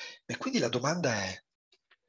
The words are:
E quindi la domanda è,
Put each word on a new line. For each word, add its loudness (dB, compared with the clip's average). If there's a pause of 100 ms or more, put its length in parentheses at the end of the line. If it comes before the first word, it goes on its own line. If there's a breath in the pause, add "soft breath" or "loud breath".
(260 loud breath)
E -4
quindi 0
la 4
domanda 2 (100)
è, -8 (640)